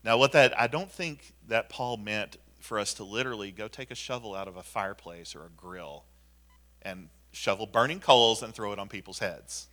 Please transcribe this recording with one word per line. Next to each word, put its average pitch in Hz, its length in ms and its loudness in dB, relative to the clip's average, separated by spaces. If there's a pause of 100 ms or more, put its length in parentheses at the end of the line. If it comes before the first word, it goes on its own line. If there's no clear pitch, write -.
Now, 113 140 4
what 135 140 6
that, 131 260 8
I 120 100 4
don't 160 240 -4
think 165 420 -10 (140)
that 113 220 0
Paul 123 280 -6
meant 104 400 -6 (220)
for 110 200 -6
us 101 160 -4
to 107 80 -14
literally 104 480 -6
go 107 160 -12
take 131 240 -14
a 120 40 -12
shovel 117 400 -8
out 95 120 -8
of 92 80 -16
a 92 80 -16
fireplace 90 720 -8
or 76 100 -16
a 87 40 -20
grill 85 560 -16 (760)
and 92 280 -12 (220)
shovel 110 340 -2
burning 127 340 2
coals 117 420 8
and 113 120 -10
throw 104 180 -6
it 101 80 -6
on 98 80 -10
people's 95 320 -12
heads. - 540 -8